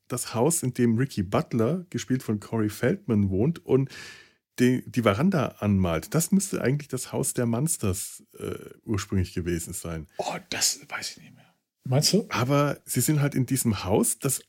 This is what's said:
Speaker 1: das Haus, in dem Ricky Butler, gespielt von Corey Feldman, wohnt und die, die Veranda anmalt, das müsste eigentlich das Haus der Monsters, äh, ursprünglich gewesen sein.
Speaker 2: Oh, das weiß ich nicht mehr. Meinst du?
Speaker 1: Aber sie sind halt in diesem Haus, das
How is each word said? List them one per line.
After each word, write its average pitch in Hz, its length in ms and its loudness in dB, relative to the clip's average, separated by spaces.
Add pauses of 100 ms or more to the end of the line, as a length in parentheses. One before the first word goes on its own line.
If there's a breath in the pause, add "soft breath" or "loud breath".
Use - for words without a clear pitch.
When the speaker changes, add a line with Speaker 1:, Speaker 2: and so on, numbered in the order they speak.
Speaker 1:
das - 280 -6
Haus, 131 280 2
in 127 100 0
dem 120 260 4
Ricky 127 260 0
Butler, 127 680 0
gespielt 127 320 -4
von 107 160 -4
Corey 110 300 -2
Feldman, 113 600 0
wohnt 110 380 0
und 131 240 2 (680 loud breath)
die, 127 280 4
die 120 140 -2
Veranda 120 600 2
anmalt, 95 540 2
das - 160 2
müsste - 300 0
eigentlich 143 280 0
das - 220 -8
Haus 139 220 -2
der 123 140 0
Monsters, 117 760 -2 (160)
äh, 101 140 -6 (320)
ursprünglich 98 480 -2
gewesen 87 400 -4
sein. 82 340 -8 (120)
Speaker 2:
Oh, - 180 -4 (140)
das - 280 -2 (120)
weiß - 220 -10
ich - 100 -20
nicht - 120 -20
mehr. - 200 -20 (300)
Meinst 131 280 2
du? 208 160 2
Speaker 1:
Aber 143 560 0
sie - 160 -2
sind 151 220 2
halt 143 120 0
in 131 120 0
diesem 120 380 0
Haus, 101 340 2
das - 300 -4